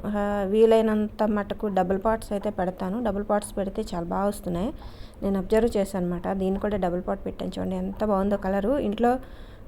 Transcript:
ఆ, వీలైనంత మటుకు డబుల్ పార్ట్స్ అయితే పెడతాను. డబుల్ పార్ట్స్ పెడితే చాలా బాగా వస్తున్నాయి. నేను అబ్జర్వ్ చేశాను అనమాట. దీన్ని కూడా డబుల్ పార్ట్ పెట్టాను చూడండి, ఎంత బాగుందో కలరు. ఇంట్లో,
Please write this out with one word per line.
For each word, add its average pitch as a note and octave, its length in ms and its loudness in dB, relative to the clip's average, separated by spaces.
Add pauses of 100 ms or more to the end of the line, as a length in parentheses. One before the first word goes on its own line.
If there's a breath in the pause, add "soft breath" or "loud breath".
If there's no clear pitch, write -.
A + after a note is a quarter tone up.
ఆ, G3+ 440 0
వీలైనంత A3 720 6
మటుకు G#3 440 0
డబుల్ F#3+ 380 2
పార్ట్స్ A3 280 0
అయితే G#3 180 -2
పెడతాను. F#3+ 540 -2
డబుల్ G3+ 260 0
పార్ట్స్ G3+ 260 0
పెడితే G3 280 -2 (100)
చాలా E3+ 120 -2
బాగా F#3 200 0
వస్తున్నాయి. G3 460 -2 (500 loud breath)
నేను G3 160 0
అబ్జర్వ్ A3 380 2
చేశాను G3 280 0
అనమాట. F3+ 280 -2
దీన్ని G3 280 0
కూడా G#3 160 -2
డబుల్ F3+ 320 0
పార్ట్ G3 180 -4
పెట్టాను F#3 320 -6
చూడండి, F#3 180 -2
ఎంత G3 280 -4
బాగుందో G3+ 320 2
కలరు. G3+ 420 0
ఇంట్లో, A#3+ 400 2 (500 loud breath)